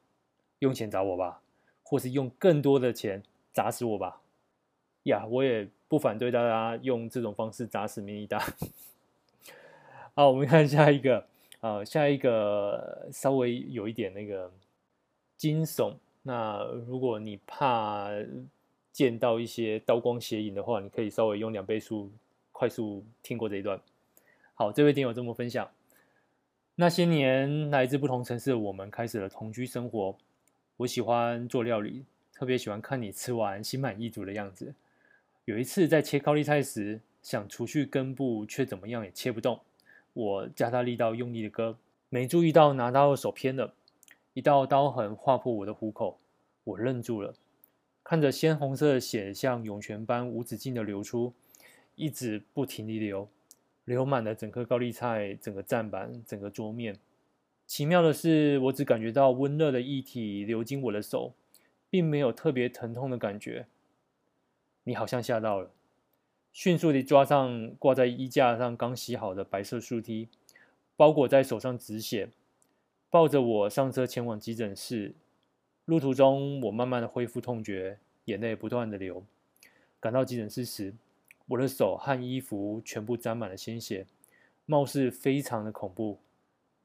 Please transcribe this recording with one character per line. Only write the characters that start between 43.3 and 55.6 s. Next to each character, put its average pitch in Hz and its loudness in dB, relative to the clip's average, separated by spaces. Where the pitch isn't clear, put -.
偏 131 -2
了， 123 -4
一 139 -6
道 139 6
刀 139 4
痕 110 -4
划 127 2
破 123 -2
我 101 -4
的 107 -6
虎 110 -6
口。 104 -4
我 98 -6
愣 120 -2
住 113 -4
了， 101 -8
看 165 2
着 139 6
鲜 160 2
红 139 -2
色 147 4
的 127 4
血 101 -4
像 123 -2
涌 104 -8
泉 104 -10
般 123 -2
无 117 -6
止 113 -8
境 131 -8
的 117 -4
流 104 -4
出， 120 -4
一 156 -6
直 110 -6
不 139 -2
停 110 -8
地 110 -4
流， 101 -4
流 123 0
满 135 0
了 107 -4
整 107 -10
颗 120 -6
高 123 0
丽 120 -2
菜、 110 -4
整 110 -12
个 98 -10